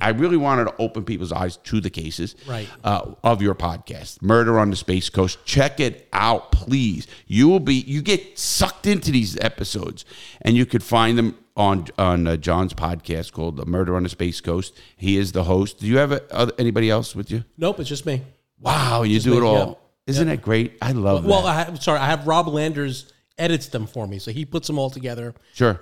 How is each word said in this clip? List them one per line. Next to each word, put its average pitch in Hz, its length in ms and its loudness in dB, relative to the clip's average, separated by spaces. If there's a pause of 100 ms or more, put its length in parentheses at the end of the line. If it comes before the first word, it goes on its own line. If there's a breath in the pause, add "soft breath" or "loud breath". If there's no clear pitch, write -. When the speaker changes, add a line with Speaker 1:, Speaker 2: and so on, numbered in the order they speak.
Speaker 1:
I, 104 80 2
I - 20 4
really 165 280 2
wanted 139 260 2
to - 140 -4
open 110 260 -4
people's 90 280 -6
eyes 90 260 -4
to - 220 -2
the 92 100 -6
cases, 82 440 -8 (120)
Speaker 2:
Right. 113 220 -10 (140)
Speaker 1:
uh, 101 300 -2 (100)
of 117 200 2
your 101 120 2
podcast, - 680 -8
Murder 113 360 4
on 104 120 4
the 92 60 -2
Space 92 340 -2
Coast. 92 340 0
Check 139 360 0
it 120 340 -4
out, 107 380 0
please. 110 540 0 (200 loud breath)
You 117 220 6
will 185 120 6
be, 139 140 2
you 131 280 -2
get 190 360 -2
sucked - 480 -2
into 190 240 2
these 120 280 0
episodes, 95 680 -6 (380 loud breath)
and 117 140 4
you 127 100 6
could 117 160 0
find 113 360 2
them 113 180 0 (200)
on, 98 300 2 (120)
on, 87 280 2
uh, 82 100 0
John's 87 380 0
podcast 82 580 -6
called 82 240 -6
The 67 100 -8
Murder 90 280 -2
on 90 80 -2
the 90 60 -2
Space 87 320 -4
Coast. 87 340 -6 (220 loud breath)
He 98 200 0
is 95 160 0
the 90 120 0
host. 95 360 0
Do 101 60 -6
you 123 120 2
have 139 120 2
a, - 240 -6
other, 120 240 0
anybody 113 320 2
else 113 240 -2
with 104 160 -8
you? 113 140 -6 (140)
Speaker 2:
Nope, 180 200 -4
it's 143 120 -8
just 139 160 -10
me. 131 160 -4 (360)
Speaker 1:
Wow, 127 440 0
you 107 140 4
Speaker 2:
Just 110 100 2
Speaker 1:
do 127 60 4
Speaker 2:
me, 117 60 6
Speaker 1:
it 120 40 4
all. 110 140 4
Speaker 2:
yeah. 98 180 0 (300)
Speaker 1:
Isn't 139 240 0
Speaker 2:
Yeah. 147 60 0
Speaker 1:
that 113 80 -6
great? 113 400 0
I 127 100 -2
love 98 340 2
Speaker 2:
Well, 196 160 4
Speaker 1:
that. 165 260 0
Speaker 2:
I, - 20 -12
I'm 165 60 -10
sorry, 147 240 0
I 135 60 0
have 147 200 -2
Rob 165 220 2
Landers 147 640 -4 (260 soft breath)
edits 165 300 0
them 110 180 -6
for 110 200 -8
me, 98 120 -8
so 110 140 -10
he 151 140 -6
puts 160 200 -6
them 151 120 -4
all 135 120 -2
together. 120 440 -10 (200 soft breath)
Speaker 1:
Sure. 110 280 2